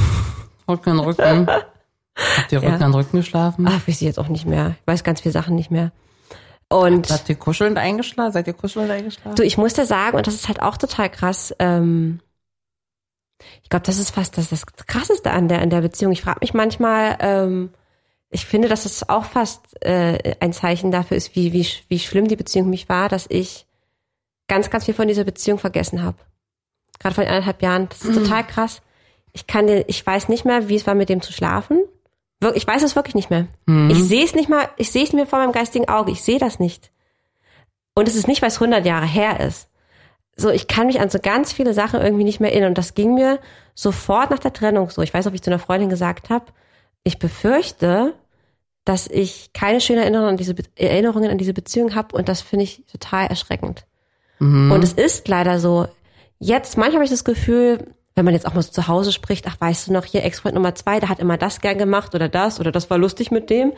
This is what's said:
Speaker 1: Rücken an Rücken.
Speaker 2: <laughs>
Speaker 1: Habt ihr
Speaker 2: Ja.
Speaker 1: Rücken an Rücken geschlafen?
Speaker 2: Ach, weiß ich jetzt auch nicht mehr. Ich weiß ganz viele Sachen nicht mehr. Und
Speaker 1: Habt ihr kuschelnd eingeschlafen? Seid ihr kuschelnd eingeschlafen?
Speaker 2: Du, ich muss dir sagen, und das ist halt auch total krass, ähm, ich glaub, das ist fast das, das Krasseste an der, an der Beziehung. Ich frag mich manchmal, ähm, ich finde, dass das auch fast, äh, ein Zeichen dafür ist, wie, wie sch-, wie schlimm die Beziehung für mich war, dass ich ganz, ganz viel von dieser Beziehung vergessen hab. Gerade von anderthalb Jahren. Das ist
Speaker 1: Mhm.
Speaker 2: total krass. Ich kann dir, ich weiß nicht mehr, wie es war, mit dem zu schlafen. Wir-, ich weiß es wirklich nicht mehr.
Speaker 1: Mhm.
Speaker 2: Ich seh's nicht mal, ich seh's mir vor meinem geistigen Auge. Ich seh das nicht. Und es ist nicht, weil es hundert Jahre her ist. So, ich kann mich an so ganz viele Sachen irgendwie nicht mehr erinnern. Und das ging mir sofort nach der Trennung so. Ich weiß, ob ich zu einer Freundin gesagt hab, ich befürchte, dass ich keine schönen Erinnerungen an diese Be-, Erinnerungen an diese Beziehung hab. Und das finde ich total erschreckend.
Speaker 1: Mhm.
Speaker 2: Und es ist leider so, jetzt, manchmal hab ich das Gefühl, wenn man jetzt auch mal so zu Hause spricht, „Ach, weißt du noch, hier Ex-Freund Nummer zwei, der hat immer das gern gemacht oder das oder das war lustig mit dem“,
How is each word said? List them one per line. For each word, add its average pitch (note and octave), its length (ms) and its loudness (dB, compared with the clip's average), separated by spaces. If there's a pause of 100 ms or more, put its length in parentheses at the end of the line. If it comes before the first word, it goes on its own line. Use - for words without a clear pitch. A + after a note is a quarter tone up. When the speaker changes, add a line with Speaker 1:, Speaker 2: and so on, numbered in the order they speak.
(680)
Speaker 1:
Rücken F3 240 0
an D#3+ 80 4
Rücken. D#3+ 480 4
Speaker 2:
<laughs> - 920 -4
Speaker 1:
Habt C#3 140 -2
ihr C#3+ 100 2
Speaker 2:
Ja. C#3 100 2
Speaker 1:
Rücken E3+ 120 2
an C#3 100 4
Rücken C#3 240 0
geschlafen? E3+ 500 0
Speaker 2:
Ach, F#3 200 0
weiß E3+ 80 0
ich - 60 -6
jetzt D#3 180 -2
auch D3 80 -4
nicht D#3 180 -4
mehr. D#3 360 -2
Ich - 60 -8
weiß E3+ 180 -2
ganz E3 160 -2
viele D#3+ 100 -2
Sachen D#3+ 240 -2
nicht E3 160 -4
mehr. E3+ 200 -2 (800)
Und F3+ 400 4
Speaker 1:
Habt D#3 200 -2
ihr D3+ 60 0
kuschelnd G#3 420 0
eingeschlafen? A3 560 -2
Seid F3 140 -2
ihr F3 60 -6
kuschelnd G#3 380 -6
eingeschlafen? G#3 440 -8
Speaker 2:
Du, A3+ 80 4
ich - 140 2
muss A3 160 2
dir C#4 120 0
sagen, G#3+ 320 0
und - 100 0
das G#3+ 80 -2
ist - 120 -6
halt - 140 -4
auch - 160 -2
total A3 320 -2
krass, - 500 -4
ähm, E3+ 600 2 (1400)
ich - 60 -20
glaub, F3+ 140 -2
das F#3+ 140 -2
ist G3 140 0
fast - 260 -4
das, E3 120 -2
das D#3 160 -4
Krasseste - 680 -4
an F3 160 2
der, E3+ 140 2
an E3+ 80 2
der E3+ 120 2
Beziehung. F3+ 300 0
Ich F3 100 -2
frag - 200 -4
mich A#3+ 120 -2
manchmal, A3 680 0
ähm, F#3 480 0 (600)
ich - 160 -8
finde, A3 240 2
dass A3 140 0
das - 260 -6
auch G#3+ 160 0
fast, - 580 -6
äh, F3 560 0
ein F3 140 -2
Zeichen F3+ 380 -2
dafür F3+ 260 -2
ist, - 180 -8
wie, F3 160 0
wie F3 120 0
sch-, - 260 -6
wie F3 100 -2
schlimm G3+ 280 0
die G#3+ 100 0
Beziehung F#3 280 -2
für F#3 40 2
mich F#3 180 -4
war, F#3 220 0
dass F#3+ 200 -4
ich - 360 -6 (840)
ganz, G3+ 220 0
ganz A3+ 160 -4
viel A3 80 -2
von A3 140 0
dieser G#3 180 0
Beziehung G3+ 340 -2
vergessen F3 440 -4
hab. F3+ 120 -6 (840)
Gerade F#3+ 160 -4
von G3+ 100 2
anderthalb F#3+ 360 -2
Jahren. F#3 280 0
Das - 140 -16
ist A3 140 0
Speaker 1:
Mhm. G#3+ 60 4
Speaker 2:
total A3 220 0
krass. - 360 -6 (520)
Ich - 140 -18
kann G#3 200 2
dir, G#3 220 4
ich - 160 -6
weiß G3 240 -2
nicht A#3 160 -2
mehr, A#3+ 240 2
wie G#3 60 2
es G#3 120 -2
war, G3+ 80 2
mit G3 140 2
dem F#3 120 0
zu - 120 -14
schlafen. G3 480 0 (580)
Wir-, A3 160 0
ich - 120 -2
weiß B3 160 2
es C#4+ 120 0
wirklich C#4+ 200 0
nicht G3+ 160 0
mehr. F3 160 0 (180)
Speaker 1:
Mhm. D3+ 240 6
Speaker 2:
Ich E3 140 6
seh's A#3 320 2
nicht D#4 140 2
mal, D4 280 2
ich A3+ 140 -2
seh's C#4+ 220 2
mir C#4+ 120 2
vor C4+ 140 0
meinem C4 120 2
geistigen A#3 380 -2
Auge. G#3+ 220 0
Ich F#3 100 -8
seh A#3+ 160 2
das C4 220 -2
nicht. - 320 -4 (1040)
Und G#3+ 120 4
es A3+ 80 0
ist G#3+ 120 0
nicht, C#4 140 0
weil B3 80 2
es A3 100 -4
hundert A#3 260 2
Jahre E3 200 0
her G#3 340 0
ist. - 280 -6 (720)
So, G#3+ 120 0
ich - 180 0
kann A3+ 200 2
mich B3+ 140 2
an G3 80 0
so F#3+ 100 -2
ganz A#3 320 0
viele B3 220 0
Sachen G#3+ 280 0
irgendwie G#3 220 2
nicht G3+ 160 0
mehr G#3+ 120 2
erinnern. G3 180 2
Und F3+ 80 0
das F3 180 -4
ging A3 200 2
mir C4 240 2 (360)
sofort G#3 560 0
nach C4+ 80 -2
der C4 140 -4
Trennung G#3 360 0
so. - 120 -6
Ich D#3+ 120 -2
weiß, F#3+ 140 0
ob F#3+ 60 -2
ich F#3 80 -6
zu - 80 -4
einer F3 100 0
Freundin F#3+ 300 -2
gesagt F3 400 -4
hab, A#3 240 -2 (500)
ich E3+ 160 -2
befürchte, A3 920 0 (720)
dass F#3 220 0
ich - 460 -4
keine A3 280 0
schönen A#3 180 2
Erinnerungen G#3+ 320 2
an F#3+ 60 0
diese F3+ 160 -4
Be-, F3 100 -6 (120)
Erinnerungen G#3+ 540 2
an G3+ 80 0
diese F#3 160 -2
Beziehung A3 420 -2
hab. G#3+ 180 -4
Und F#3 160 -2
das F#3 120 -2
finde G3+ 220 -2
ich - 280 -8
total - 360 -4
erschreckend. - 580 -8 (540)
Speaker 1:
Mhm. C#3 320 6
Speaker 2:
Und F#3+ 120 6
es F3 100 2
ist - 340 0
leider F3+ 320 2
so, F3 280 2 (520)
jetzt, B3 380 0
manchmal D4+ 240 4
hab - 20 4
ich C4+ 80 0
das B3 140 -2
Gefühl, A#3+ 680 2 (220)
wenn F3+ 100 4
man F3+ 80 6
jetzt E3 140 0
auch D#3 60 -4
mal F3 80 0
so - 100 -4
zu E3+ 160 -2
Hause F#3+ 240 0
spricht, - 360 -6
„Ach, E3+ 120 -10
weißt E3+ 280 -2
du F#3+ 60 0
noch, F3+ 120 0
hier - 180 -2
Ex-Freund - 320 -4
Nummer F3+ 200 0
zwei, G#3 240 -2
der G3 100 -2
hat F#3+ 100 -2
immer E3+ 180 0
das G3 240 -4
gern G3 160 0
gemacht G3+ 380 0
oder E3 140 0
das F#3 300 -2
oder D#3+ 120 -2
das E3+ 180 -4
war F3+ 80 2
lustig F#3+ 340 0
mit A3 180 -2
dem“, B3+ 280 2